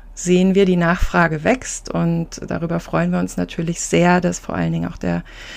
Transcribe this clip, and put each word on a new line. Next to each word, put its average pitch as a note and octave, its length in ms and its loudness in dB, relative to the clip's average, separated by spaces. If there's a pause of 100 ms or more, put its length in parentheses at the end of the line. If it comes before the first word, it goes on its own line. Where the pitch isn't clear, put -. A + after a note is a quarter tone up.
(140)
sehen F3+ 420 2
wir, G3+ 100 4
die F3+ 100 4
Nachfrage E3+ 680 2
wächst - 440 -2
und E3+ 560 -2
darüber E3 360 -4
freuen E3+ 300 -2
wir F3+ 80 0
uns F#3 180 -4
natürlich E3+ 420 -4
sehr, F3 400 4
dass F3 200 -2
vor - 160 -8
allen E3 180 0
Dingen E3+ 180 -4
auch - 60 -12
der, E3+ 260 -4 (340)